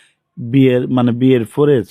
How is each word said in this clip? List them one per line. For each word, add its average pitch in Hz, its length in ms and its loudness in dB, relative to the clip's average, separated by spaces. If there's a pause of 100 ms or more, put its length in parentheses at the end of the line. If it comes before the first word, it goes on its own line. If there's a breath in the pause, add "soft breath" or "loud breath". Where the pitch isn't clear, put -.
(380 soft breath)
বিয়ের, 123 460 0 (140)
মানে, 120 140 0 (100)
বিয়ের 131 220 2 (100)
পরে 147 220 0 (160)